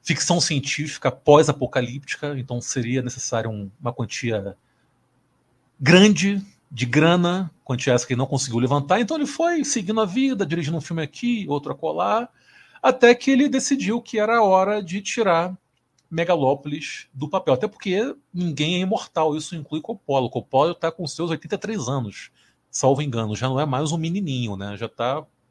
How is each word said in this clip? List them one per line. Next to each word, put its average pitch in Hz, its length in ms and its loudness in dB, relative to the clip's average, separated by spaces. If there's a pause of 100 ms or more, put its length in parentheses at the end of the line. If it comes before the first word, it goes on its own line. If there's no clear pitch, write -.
ficção 170 380 0
científica - 680 -2
pós-apocalíptica, 143 1300 2
então 120 220 -6
seria 123 420 -4
necessário 113 480 -4
um, 104 200 -8 (100)
uma 120 120 -4
quantia 107 640 -4 (1200)
grande 196 640 6 (280)
de 120 140 -6
grana, 175 680 2 (140)
quantia 123 280 0
essa 123 140 2
que - 60 -6
ele 120 60 2
não 135 80 0
conseguiu 127 320 -2
levantar. 143 420 2
Então 277 160 -2
ele 294 100 -2
foi 330 380 0
seguindo 220 360 -2
a 220 40 2
vida, 220 400 0
dirigindo 165 320 -2
um 147 40 -4
filme 165 220 -6
aqui, 233 460 -4
outro 143 240 -4
acolá, 185 560 -2 (540)
até 240 320 6
que 240 160 0
ele 269 180 4
decidiu 247 540 -2
que - 160 -6
era 226 200 2
a 226 40 4
hora 196 400 4
de 180 180 -8
tirar 185 560 0 (540)
Megalópolis 156 1000 -2
do 143 160 -8
papel. 185 260 0
Até 190 120 0
porque 202 480 -4 (180)
ninguém 170 440 -2
é - 20 -2
imortal, 160 580 -2
isso 160 200 -10
inclui 156 240 -8
Coppola. 139 500 -2
Coppola 139 440 0
tá 165 160 -2
com 165 160 -8
seus 170 240 -6
oitenta 165 260 -6
e - 20 -8
três 190 300 -6
anos, 123 420 -6 (400)
salvo 135 320 2
engano, 113 320 -2
já 127 140 -2
não 131 100 -2
é 151 80 0
mais 143 260 -2
um 170 40 -2
menininho, 156 600 -4
né? 101 200 -8
Já 110 120 -8
tá 135 360 -4 (260)